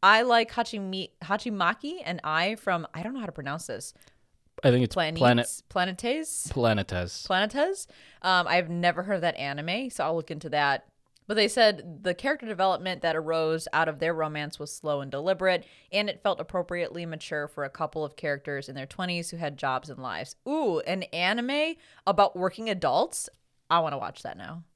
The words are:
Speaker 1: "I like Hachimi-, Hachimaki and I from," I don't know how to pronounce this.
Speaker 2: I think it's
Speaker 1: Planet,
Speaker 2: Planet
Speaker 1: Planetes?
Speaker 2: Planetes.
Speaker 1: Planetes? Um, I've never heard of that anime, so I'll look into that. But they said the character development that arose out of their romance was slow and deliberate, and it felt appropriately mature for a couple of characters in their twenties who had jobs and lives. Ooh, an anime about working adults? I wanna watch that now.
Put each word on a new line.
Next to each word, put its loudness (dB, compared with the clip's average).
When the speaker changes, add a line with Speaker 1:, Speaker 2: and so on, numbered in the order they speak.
Speaker 1:
"I 8
like 4
Hachimi-, -4
Hachimaki -2
and -6
I 2
from," -2
I -10
don't -6
know -8
how -6
to -8
pronounce -8
this. -10
Speaker 2:
I 8
think 6
it's 0
Speaker 1:
Planet, 0
Speaker 2:
Planet 4
Speaker 1:
Planetes? -2
Speaker 2:
Planetes. 0
Speaker 1:
Planetes? 0
Um, 4
I've 2
never 2
heard 0
of -2
that 0
anime, -4
so -4
I'll 2
look -6
into -8
that. 2
But -2
they 4
said 4
the 0
character -2
development 0
that 2
arose 0
out 4
of -4
their 0
romance -4
was -10
slow -2
and -8
deliberate, 0
and 0
it -8
felt 0
appropriately -4
mature -6
for -8
a -6
couple -4
of -8
characters -4
in -12
their -8
twenties -4
who -10
had -6
jobs -2
and -14
lives. -8
Ooh, 0
an -2
anime 0
about 4
working -2
adults? 0
I 4
wanna -2
watch -10
that -10
now. -12